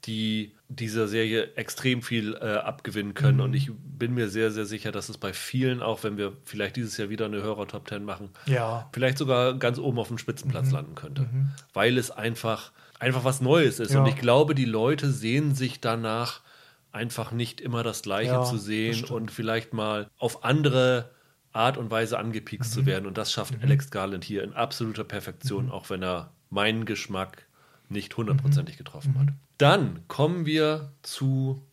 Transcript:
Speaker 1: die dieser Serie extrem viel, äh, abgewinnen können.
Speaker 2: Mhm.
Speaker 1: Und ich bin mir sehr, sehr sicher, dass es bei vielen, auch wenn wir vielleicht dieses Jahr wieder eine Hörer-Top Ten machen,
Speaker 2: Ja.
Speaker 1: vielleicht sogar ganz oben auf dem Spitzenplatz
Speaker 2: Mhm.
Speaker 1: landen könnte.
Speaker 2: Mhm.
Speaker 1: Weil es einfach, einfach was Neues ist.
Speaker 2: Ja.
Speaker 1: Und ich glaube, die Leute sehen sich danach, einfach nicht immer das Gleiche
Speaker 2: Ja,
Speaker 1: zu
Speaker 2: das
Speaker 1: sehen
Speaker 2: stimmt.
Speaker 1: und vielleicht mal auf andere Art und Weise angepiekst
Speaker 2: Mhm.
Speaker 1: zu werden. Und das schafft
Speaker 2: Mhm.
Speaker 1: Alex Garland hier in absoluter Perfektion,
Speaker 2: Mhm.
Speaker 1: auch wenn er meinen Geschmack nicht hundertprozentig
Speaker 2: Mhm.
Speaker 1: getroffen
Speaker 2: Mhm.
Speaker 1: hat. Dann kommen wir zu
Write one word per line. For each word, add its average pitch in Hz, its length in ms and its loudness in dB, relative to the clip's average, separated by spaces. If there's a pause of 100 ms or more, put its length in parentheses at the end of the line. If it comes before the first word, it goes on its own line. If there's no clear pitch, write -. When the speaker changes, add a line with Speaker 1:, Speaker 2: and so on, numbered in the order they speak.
Speaker 1:
die 110 480 -2 (160)
dieser 110 400 -2
Serie 110 480 0
extrem 120 460 -2
viel, 110 320 -2
äh, 107 220 -2
abgewinnen 104 580 -4
können. 135 240 4
Speaker 2:
Mhm. 131 60 2
Speaker 1:
Und 131 100 0
ich 135 180 0
bin 120 420 -4
mir 117 140 0
sehr, 110 220 2
sehr 107 160 -4
sicher, 104 260 -6
dass 101 160 -6
es 107 80 -12
bei 98 160 -6
vielen, 127 480 0
auch 110 220 -2
wenn 104 140 -2
wir 101 160 -2 (120)
vielleicht 101 320 -4
dieses 113 200 -6
Jahr 104 120 -4
wieder 107 180 -4
eine 104 160 -6
Hörer-Top 104 440 -6
Ten 101 180 -8
machen, 98 260 -10 (160)
Speaker 2:
Ja. 117 460 0
Speaker 1:
vielleicht 131 260 2
sogar 127 360 4
ganz 127 240 0
oben 131 200 0
auf 110 100 -2
dem 117 100 -6
Spitzenplatz 139 480 -2
Speaker 2:
Mhm. 135 60 4
Speaker 1:
landen 147 240 -4
könnte. 143 260 -4
Speaker 2:
Mhm. 131 280 0 (220)
Speaker 1:
Weil 120 260 4
es 117 120 -2
einfach, 110 600 -4 (260)
einfach 127 260 0
was 131 160 2
Neues 131 400 6
ist. 113 140 2
Speaker 2:
Ja. 139 80 8
Speaker 1:
Und 135 60 8
ich 135 80 2
glaube, 139 380 6
die 135 100 4
Leute 127 480 2
sehen 123 420 2
sich 127 260 -4
danach, 113 600 -2 (520)
einfach 113 380 -6
nicht 117 300 -4
immer 117 220 -2
das 113 200 -4
Gleiche 104 300 0
Speaker 2:
Ja, 127 120 4
Speaker 1:
zu 123 120 0
Speaker 2:
das 101 80 -4
Speaker 1:
sehen 110 300 0
Speaker 2:
stimmt. 113 160 -6
Speaker 1:
und 113 200 -4
vielleicht 113 420 -4
mal 107 360 -2 (100)
auf - 260 -4
andere 127 680 4 (420)
Art 123 240 2
und 117 140 -6
Weise 113 280 0
angepiekst 110 520 -6
Speaker 2:
Mhm. 123 100 -2
Speaker 1:
zu 135 60 4
werden. 95 200 0
Und 98 120 -6
das - 140 -4
schafft 113 240 -4
Speaker 2:
Mhm. 107 80 -8
Speaker 1:
Alex 139 260 4
Garland 95 340 -4
hier 98 180 -4
in 101 100 -6
absoluter 113 520 -4
Perfektion, 98 640 -6
Speaker 2:
Mhm. 127 60 -6
Speaker 1:
auch 95 180 -10
wenn 95 120 -4
er 92 300 -4 (180)
meinen 110 360 2
Geschmack 98 600 -6 (420)
nicht 101 280 -6
hundertprozentig 135 600 2
Speaker 2:
Mhm. - 20 -20
Speaker 1:
getroffen 143 360 -4
Speaker 2:
Mhm. 127 60 0
Speaker 1:
hat. 143 80 6 (300)
Dann 143 480 6
kommen 165 380 0
wir 151 480 0 (100)
zu 135 600 0 (100)